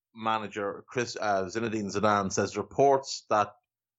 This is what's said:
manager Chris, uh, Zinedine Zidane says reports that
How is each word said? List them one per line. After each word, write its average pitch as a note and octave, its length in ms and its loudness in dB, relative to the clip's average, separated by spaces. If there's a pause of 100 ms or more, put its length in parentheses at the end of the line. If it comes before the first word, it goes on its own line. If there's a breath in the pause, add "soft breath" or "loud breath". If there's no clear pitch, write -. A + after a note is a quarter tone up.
(140)
manager G#2+ 720 -4
Chris, A#2+ 340 -4
uh, G2 240 0
Zinedine G#2+ 500 -4
Zidane G2+ 380 2
says G2+ 240 -2
reports C3+ 720 2
that G#2 260 2 (440)